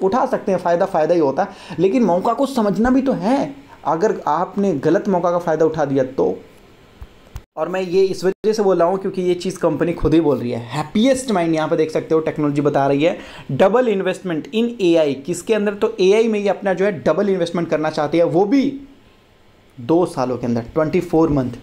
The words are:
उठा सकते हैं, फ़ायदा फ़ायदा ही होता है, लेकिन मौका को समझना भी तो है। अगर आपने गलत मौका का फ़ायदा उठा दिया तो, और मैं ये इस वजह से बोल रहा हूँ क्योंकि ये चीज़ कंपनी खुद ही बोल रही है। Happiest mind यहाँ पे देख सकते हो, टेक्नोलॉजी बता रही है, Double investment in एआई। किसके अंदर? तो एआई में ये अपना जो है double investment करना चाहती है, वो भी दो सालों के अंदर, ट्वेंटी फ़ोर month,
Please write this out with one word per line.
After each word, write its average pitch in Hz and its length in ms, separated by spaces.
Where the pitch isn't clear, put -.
उठा 220 240
सकते 208 260
हैं, 180 60
फ़ायदा 175 280
फ़ायदा 165 280
ही 175 60
होता 139 220
है, - 360
लेकिन 202 260
मौका 190 280
को 262 140
समझना 226 440
भी 262 120
तो 269 120
है। 202 400
अगर 160 300
आपने 185 500
गलत 165 300
मौका 180 220
का 175 80
फ़ायदा 160 280
उठा 160 180
दिया 135 220
तो, 165 300
और 160 120
मैं 185 140
ये 185 220
इस 185 200
वजह 196 280
से 214 100
बोल 190 160
रहा 170 100
हूँ 190 100
क्योंकि 190 240
ये 180 140
चीज़ 175 220
कंपनी 170 360
खुद 151 200
ही 165 60
बोल 147 180
रही 120 120
है। 117 180
Happiest 214 600
mind 170 240
यहाँ 156 140
पे 165 80
देख 160 140
सकते 160 240
हो, 160 60
टेक्नोलॉजी 147 420
बता 143 240
रही 143 180
है, 196 140
Double 208 360
investment 180 640
in 233 180
एआई। 160 340
किसके 175 380
अंदर? 208 200
तो 220 260
एआई 208 280
में 214 120
ये 202 100
अपना 190 240
जो 180 100
है 202 160
double 170 280
investment 170 420
करना 156 200
चाहती 156 280
है, 170 80
वो 165 200
भी 262 340
दो 160 280
सालों 127 320
के 127 80
अंदर, 117 180
ट्वेंटी 156 360
फ़ोर 160 300
month, 131 200